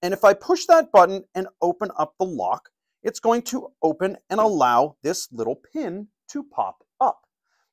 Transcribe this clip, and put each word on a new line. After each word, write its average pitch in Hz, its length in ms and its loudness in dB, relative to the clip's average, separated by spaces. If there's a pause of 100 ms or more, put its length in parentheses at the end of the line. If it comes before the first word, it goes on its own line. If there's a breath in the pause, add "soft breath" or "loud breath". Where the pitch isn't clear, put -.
and 180 140 -4
if - 80 -8
I 202 100 8
push - 340 -2
that 330 260 4
button 190 320 4 (100)
and 185 140 -6 (120)
open 175 380 -2
up 202 220 -2
the 190 40 -2
lock, 180 440 -6 (340)
it's - 180 -6
going 233 220 0
to - 260 -10 (140)
open 185 340 -2 (140)
and 202 100 -2
allow 147 640 2
this 170 260 -6
little 117 240 -6
pin 208 540 -10 (200)
to 285 140 -12
pop 101 400 -6 (180)
up. 262 200 -2 (520)